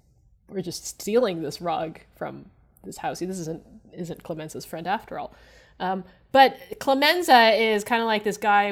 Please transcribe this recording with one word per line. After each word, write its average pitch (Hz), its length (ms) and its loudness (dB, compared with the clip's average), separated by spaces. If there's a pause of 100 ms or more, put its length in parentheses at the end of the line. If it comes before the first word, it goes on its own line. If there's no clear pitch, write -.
(480)
we're 196 140 -8
just - 220 -10
stealing 202 580 -2
this 147 180 -8
rug 165 400 -6 (160)
from 143 300 -12 (360)
this - 160 -16
house. 147 220 -8
This 185 180 -8
isn't, 160 240 -8 (300)
isn't 170 320 -12
Clemenza's 156 400 -12
friend 165 240 -12
after 202 300 -6
all." - 140 -12 (480)
Um, 185 240 -4 (260)
but 262 260 6 (220)
Clemenza 285 720 4
is 214 320 2
kinda 226 220 0
like 214 180 0
this 202 140 -4
guy, 202 360 2